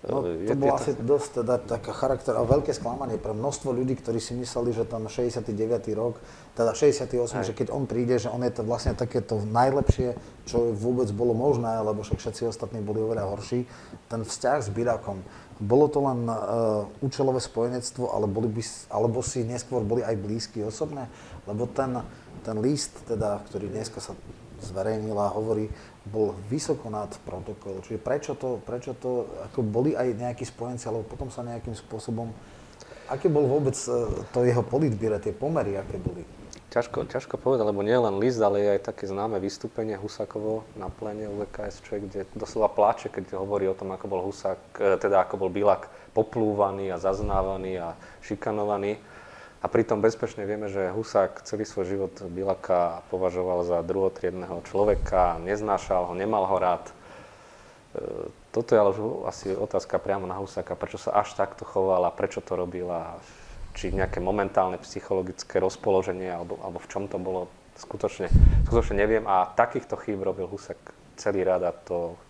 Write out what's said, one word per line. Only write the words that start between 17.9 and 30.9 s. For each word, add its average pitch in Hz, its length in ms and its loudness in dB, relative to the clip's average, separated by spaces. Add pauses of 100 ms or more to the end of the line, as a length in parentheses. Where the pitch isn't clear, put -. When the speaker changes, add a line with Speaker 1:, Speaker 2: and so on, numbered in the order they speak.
Speaker 1:
ale 104 160 2
boli 110 240 0
by 113 100 -4
s-, - 300 -10
alebo 113 320 2
si - 240 -2
neskôr 123 320 -2
boli 117 240 0
aj 113 160 0
blízki 110 400 -6
osobne? 131 480 -6 (400)
Lebo 107 240 -2
ten, 127 260 0 (460)
ten 110 160 -2
list, 135 480 0
teda, 104 400 0
ktorý 98 240 -6
dneska 107 260 -6
sa 95 140 -12 (480)
zverejnil 107 560 -2
a 101 160 2
hovorí, 107 360 0 (380)
bol 107 400 0
vysoko 147 400 -2
nad 107 240 -6 (160)
protokol. 95 560 -10
Čiže 110 160 -6
prečo 147 400 -2
to, 123 240 -4
prečo 123 320 -8
to, 123 320 -2 (240)
ako - 100 -4
boli 120 320 2
aj 123 220 2
nejakí 120 320 -6
spojenci, 123 400 -8
alebo 113 160 -2